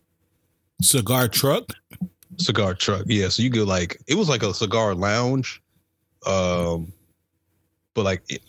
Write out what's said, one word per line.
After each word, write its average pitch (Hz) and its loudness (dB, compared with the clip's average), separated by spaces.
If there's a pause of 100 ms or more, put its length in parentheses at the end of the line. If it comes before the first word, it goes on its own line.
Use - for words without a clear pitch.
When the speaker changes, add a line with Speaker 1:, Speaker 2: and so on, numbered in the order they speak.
(800)
Speaker 1:
Cigar 123 2
truck? 143 0 (680)
Speaker 2:
Cigar 110 0
truck, 98 -2
yeah. 98 2
So 113 0
you 127 2
could, 110 0
like, 92 0
it 147 0
was 208 2
like 120 0
a 98 0
cigar 107 0
lounge, 120 0 (640)
um, 87 0 (1040)
but, 110 0
like, 95 0
i-, 69 -8